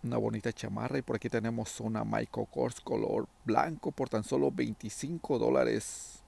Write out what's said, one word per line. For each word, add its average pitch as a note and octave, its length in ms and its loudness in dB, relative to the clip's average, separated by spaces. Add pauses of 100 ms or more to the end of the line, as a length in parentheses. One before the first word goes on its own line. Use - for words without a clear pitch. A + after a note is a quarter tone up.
Una A#2+ 160 0
bonita A2 340 0
chamarra. A2+ 460 -4
Y B2 40 -2
por A2+ 140 -2
aquí A#2 120 -4
tenemos A2+ 520 -2
una A2 240 0
Michael A2 440 0
Kors - 320 -2
color - 460 0 (180)
blanco - 460 2
por C3+ 180 -2
tan A2 140 0
solo C#3 300 2
veinticinco B2+ 840 -2
dólares. A#2 920 2